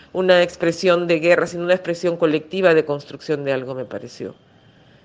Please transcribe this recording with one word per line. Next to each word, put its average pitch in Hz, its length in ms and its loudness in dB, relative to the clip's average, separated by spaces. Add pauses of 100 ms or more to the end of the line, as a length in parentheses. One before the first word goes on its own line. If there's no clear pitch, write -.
(120)
una 185 300 4
expresión 175 640 0
de 170 140 0
guerra, 170 260 2
sino 170 180 -8
una 175 80 0
expresión 175 460 -2
colectiva 165 560 0
de 156 100 2
construcción 143 600 -8
de 135 100 -2
algo, 131 200 -6
me 127 120 -8
pareció. - 480 -14 (720)